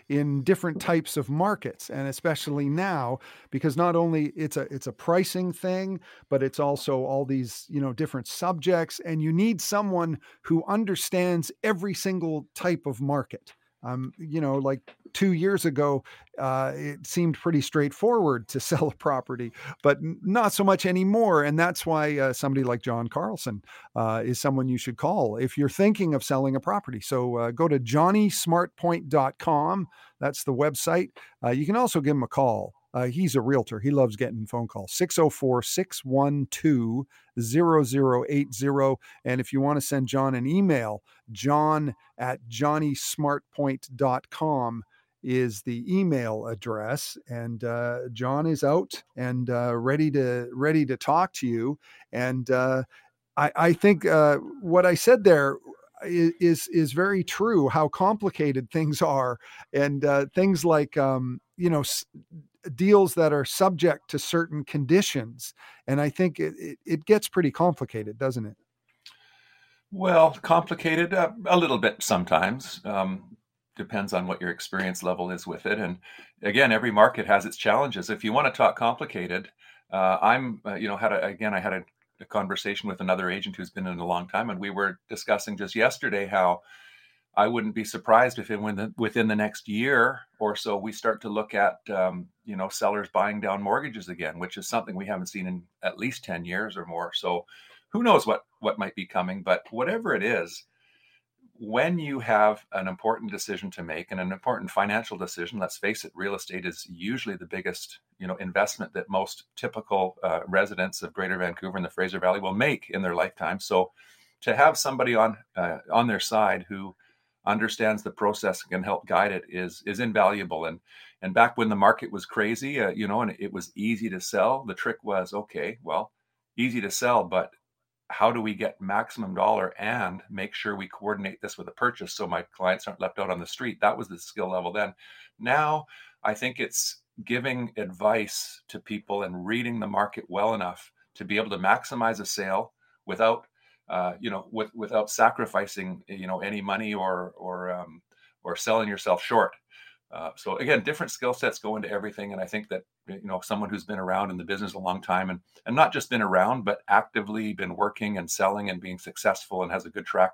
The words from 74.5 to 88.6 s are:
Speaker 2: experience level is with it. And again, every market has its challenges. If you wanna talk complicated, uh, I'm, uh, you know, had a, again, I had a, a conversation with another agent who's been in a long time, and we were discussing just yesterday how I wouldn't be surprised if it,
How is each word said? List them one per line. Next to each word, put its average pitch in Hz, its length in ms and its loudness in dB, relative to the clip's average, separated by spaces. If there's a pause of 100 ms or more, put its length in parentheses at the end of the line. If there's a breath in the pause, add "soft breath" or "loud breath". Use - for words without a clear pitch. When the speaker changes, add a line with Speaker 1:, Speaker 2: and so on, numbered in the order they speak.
Speaker 2:
experience 92 520 -6
level 90 280 -2
is 90 140 -10
with 82 200 -8
it. 104 120 -2
And 90 200 -4 (440 loud breath)
again, 117 300 4
every 110 200 2
market 107 360 6
has 101 180 4
its 104 120 -10
challenges. 110 520 0
If 107 140 -6
you 110 80 -2
wanna 135 200 2
talk - 260 4
complicated, 101 720 -4 (420 soft breath)
uh, 92 300 4
I'm, 120 440 2
uh, 101 100 -6
you 101 120 -4
know, 101 80 -4
had 107 160 0
a, 95 140 0
again, 101 280 -4
I 95 60 0
had 95 140 -2
a, 92 100 -4 (380)
a - 40 -20
conversation 101 640 -4
with 95 140 -6
another 92 280 0
agent 95 280 -6
who's 90 120 -10
been 95 160 -8
in 90 140 -6
a 85 60 -6
long 90 240 -2
time, 110 200 -2
and 92 120 -8
we 101 80 -6
were 98 300 -4 (100)
discussing 104 480 -4
just 98 180 -8
yesterday 110 500 0
how 92 360 2 (760 loud breath)
I 104 120 6
wouldn't 110 280 -2
be 110 80 -2
surprised 117 560 4
if 101 100 -8
it, 104 120 -4